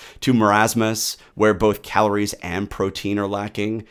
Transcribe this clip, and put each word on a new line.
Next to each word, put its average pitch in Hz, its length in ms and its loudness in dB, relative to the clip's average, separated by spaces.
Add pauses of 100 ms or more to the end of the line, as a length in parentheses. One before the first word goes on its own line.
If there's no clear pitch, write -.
(220)
to 131 100 0
marasmus, 110 840 2 (160)
where 107 220 4
both 104 260 2
calories 104 520 0
and 92 360 -8
protein 98 480 -4
are 101 80 -2
lacking, 104 640 -6